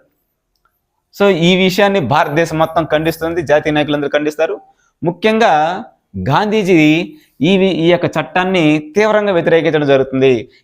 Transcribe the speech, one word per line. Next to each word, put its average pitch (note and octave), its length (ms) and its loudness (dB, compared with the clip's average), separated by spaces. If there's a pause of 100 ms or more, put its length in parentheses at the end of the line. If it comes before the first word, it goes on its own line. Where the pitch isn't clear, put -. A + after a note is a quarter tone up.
(1160)
So, G3+ 140 2
ఈ F3 260 2
విషయాన్ని G3 440 0
భారతదేశం D#3 580 -2
మొత్తం D#3+ 280 -2
ఖండిస్తుంది, E3 560 -4
జాతీయ D3+ 300 0
నాయకులందరూ D3 380 -2
ఖండిస్తారు. D3+ 520 -4 (420)
ముఖ్యంగా F#3 800 0 (460)
గాంధీజీ F#3+ 500 0 (640)
ఈ F#3+ 160 2
వి-, F#3 280 0
ఈ - 60 4
యొక్క E3+ 140 0
చట్టాన్ని D#3+ 880 -2
తీవ్రంగా G#3 380 0
వ్యతిరేకించడం D#3+ 540 0
జరుగుతుంది. C3 600 2 (140)